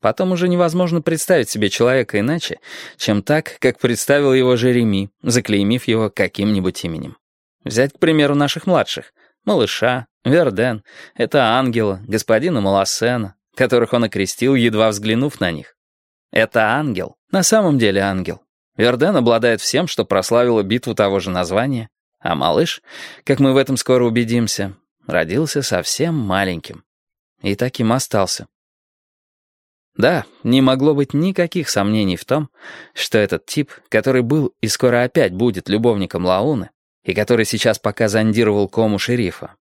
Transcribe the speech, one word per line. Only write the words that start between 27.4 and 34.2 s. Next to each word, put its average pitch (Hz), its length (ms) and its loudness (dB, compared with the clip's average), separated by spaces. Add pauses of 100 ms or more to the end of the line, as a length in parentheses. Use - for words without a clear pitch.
И 101 140 -4
таким 120 360 -2
остался. 110 560 -2 (1500)
Да, 110 300 2 (180)
не 127 180 4
могло 131 340 2
быть 139 180 -2
никаких 175 560 -2
сомнений 101 460 0
в - 80 -10
том, 147 260 -2 (440)
что - 240 -2
этот 98 280 0
тип, - 260 -6 (180)
который 123 320 2